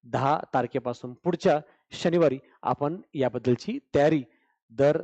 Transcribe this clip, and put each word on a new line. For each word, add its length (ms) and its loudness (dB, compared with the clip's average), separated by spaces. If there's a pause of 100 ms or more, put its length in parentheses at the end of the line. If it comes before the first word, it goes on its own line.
दहा 340 -2 (160)
तारखेपासून 600 -4
पुढच्या 460 0 (320)
शनिवारी 460 0 (240)
आपण 380 -4 (140)
याबद्दलची 640 -2 (160)
तयारी 280 2 (500)
दर 320 2